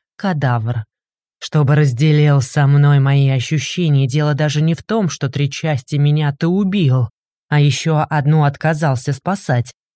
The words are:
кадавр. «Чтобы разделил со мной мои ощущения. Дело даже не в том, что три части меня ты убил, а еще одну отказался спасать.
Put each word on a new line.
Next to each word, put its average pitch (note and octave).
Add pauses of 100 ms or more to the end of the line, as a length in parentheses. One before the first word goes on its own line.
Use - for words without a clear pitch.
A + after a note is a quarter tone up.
(160)
кадавр. B2 (540)
«Чтобы D3
разделил D3
со C#3+
мной C#3+
мои C#3
ощущения. C#3
Дело D3
даже D3
не E3
в -
том, G#3+
что -
три C#3
части D3+
меня D3
ты D3+
убил, F3 (400)
а D3
еще D3+
одну D3+
отказался D3
спасать. C3+ (240)